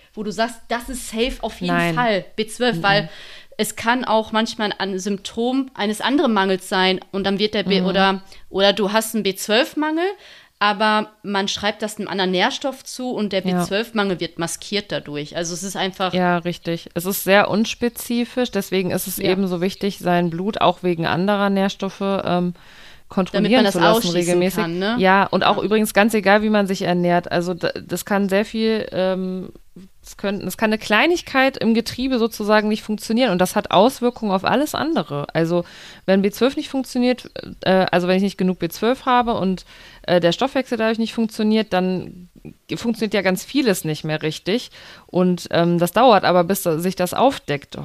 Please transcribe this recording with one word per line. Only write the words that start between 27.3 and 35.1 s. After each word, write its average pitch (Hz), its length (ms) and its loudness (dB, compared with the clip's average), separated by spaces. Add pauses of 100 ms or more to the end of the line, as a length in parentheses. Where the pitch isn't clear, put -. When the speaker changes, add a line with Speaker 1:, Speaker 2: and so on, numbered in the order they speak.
Speaker 2:
Also 175 220 -2
da, 165 160 -4
das 170 340 -8
kann 202 240 0
sehr 196 160 2
viel, 220 480 -2
ähm, 185 560 -4 (540)
es - 160 -20
können, 202 280 -4
es 185 100 -6
kann 220 140 0
eine 214 80 0
Kleinigkeit 269 800 0
im 226 160 2
Getriebe 247 440 -2
sozusagen 214 500 2
nicht 214 140 -2
funktionieren 220 480 0
und 180 80 2
das 180 180 2
hat 208 140 -2
Auswirkungen 226 640 2
auf 185 120 0
alles 262 300 0
andere. 202 600 -2